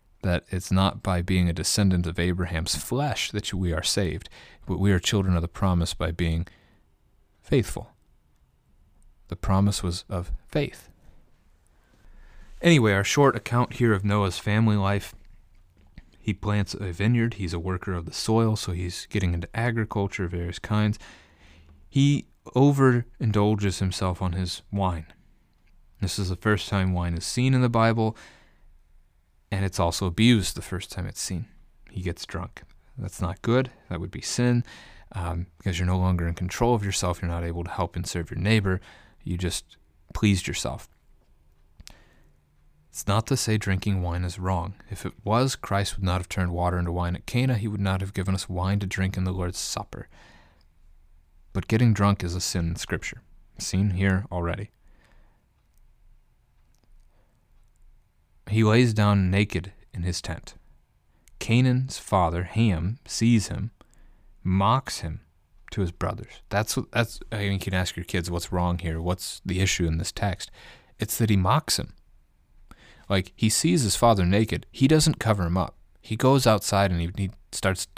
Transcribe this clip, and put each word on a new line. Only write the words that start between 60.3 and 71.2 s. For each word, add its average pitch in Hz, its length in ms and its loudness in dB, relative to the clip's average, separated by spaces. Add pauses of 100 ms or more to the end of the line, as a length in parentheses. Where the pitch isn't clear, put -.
Canaan's 127 580 2
father, 87 460 0
Ham, 101 600 0
sees 113 420 2
him, - 240 -6 (720)
mocks 98 560 2
him 80 220 -8 (500)
to 104 100 -4
his 87 100 -2
brothers. - 580 -8
That's 107 260 -2
what, - 160 -4
that's, - 280 -2 (120)
I 107 60 -4
mean, 101 160 -2
you 95 60 -2
can 92 140 -4
ask 92 220 -2
your 87 100 -8
kids, 87 240 -4
"What's 87 220 -6
wrong 87 280 0
here? 82 220 -4
What's - 440 -6
the 92 140 -2
issue 90 260 0
in 80 120 0
this - 140 -4
text?" - 400 -6 (480)
It's - 180 -4
that 113 120 2